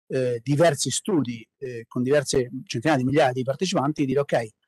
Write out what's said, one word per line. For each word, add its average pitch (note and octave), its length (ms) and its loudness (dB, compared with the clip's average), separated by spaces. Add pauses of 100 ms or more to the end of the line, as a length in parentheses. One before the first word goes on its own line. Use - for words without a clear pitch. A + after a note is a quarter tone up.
eh, B2 340 -2
diversi C#3+ 480 2
studi, A#2+ 560 -2 (120)
eh, B2 280 -10
con - 160 -4
diverse C3+ 480 0 (140)
centinaia C3+ 340 0
di B2+ 60 0
migliaia C#3 300 2
di B2+ 100 -4
partecipanti, D3 580 -2
di C#3 60 2
dire, C3 140 2
"Ok, B2+ 260 0 (200)